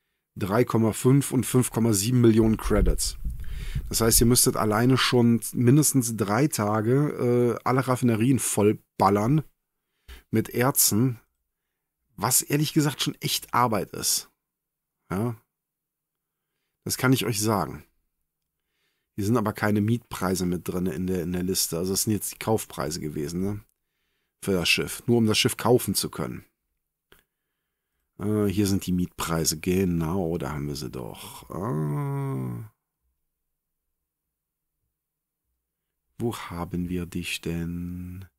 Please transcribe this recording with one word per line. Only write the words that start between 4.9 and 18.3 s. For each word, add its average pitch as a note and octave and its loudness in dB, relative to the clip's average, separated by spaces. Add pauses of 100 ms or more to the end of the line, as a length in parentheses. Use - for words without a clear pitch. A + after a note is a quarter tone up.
schon A#2 4 (120)
mindestens B2+ 4
drei G#2+ 2
Tage, A#2+ 2
äh, - -18
alle B2+ 0
Raffinerien B2 2
vollballern G#2+ 2 (880)
mit A2 0
Erzen, B2 0 (960)
was A2+ 0
ehrlich D3 -2
gesagt D3 0
schon - -4
echt - -6
Arbeit A2+ 0
ist. - -4 (840)
Ja. A2 -4 (1500)
Das - -4
kann C3 4
ich A#2+ 0
euch G#2+ -2
sagen. E2 -2 (1300)